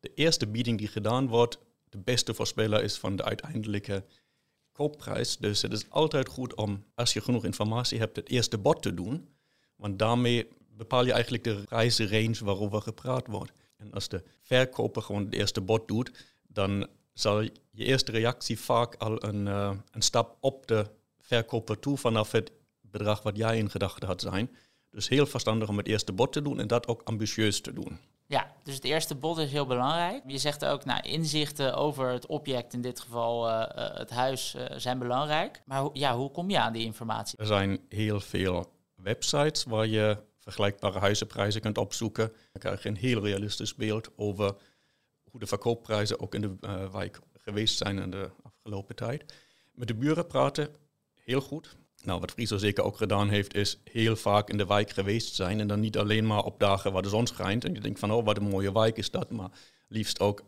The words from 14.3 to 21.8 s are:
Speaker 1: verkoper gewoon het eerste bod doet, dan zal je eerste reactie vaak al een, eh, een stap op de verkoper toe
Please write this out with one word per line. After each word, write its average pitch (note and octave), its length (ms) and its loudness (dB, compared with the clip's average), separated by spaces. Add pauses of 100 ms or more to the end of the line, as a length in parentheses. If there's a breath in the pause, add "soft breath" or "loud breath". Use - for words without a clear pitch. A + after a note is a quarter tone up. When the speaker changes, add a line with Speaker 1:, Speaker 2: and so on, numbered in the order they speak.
Speaker 1:
verkoper B2+ 600 2
gewoon G2+ 220 -4
het G#2+ 100 -6
eerste G#2 260 0
bod A2 280 0
doet, A2+ 240 -2 (360 loud breath)
dan G2 380 0 (260)
zal G#2+ 280 2
je - 120 -2 (220)
eerste A#2 380 2
reactie A2+ 480 0
vaak A#2+ 340 2
al A2 300 -4
een, G2+ 240 -2
eh, G2+ 240 -2 (180)
een G#2+ 120 -4
stap - 380 2
op - 260 -2
de G#2+ 200 2 (320)
verkoper A2+ 600 0
toe C#3 180 -2